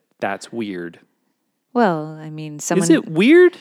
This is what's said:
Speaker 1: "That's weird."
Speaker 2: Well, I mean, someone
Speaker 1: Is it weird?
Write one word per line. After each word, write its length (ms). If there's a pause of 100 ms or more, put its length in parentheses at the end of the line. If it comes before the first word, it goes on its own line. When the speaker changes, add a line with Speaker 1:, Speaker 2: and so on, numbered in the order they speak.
(200)
Speaker 1:
"That's 320
weird." 480 (760)
Speaker 2:
Well, 480
I 80
mean, 300
someone 240
Speaker 1:
Is 80
it 180
weird? 520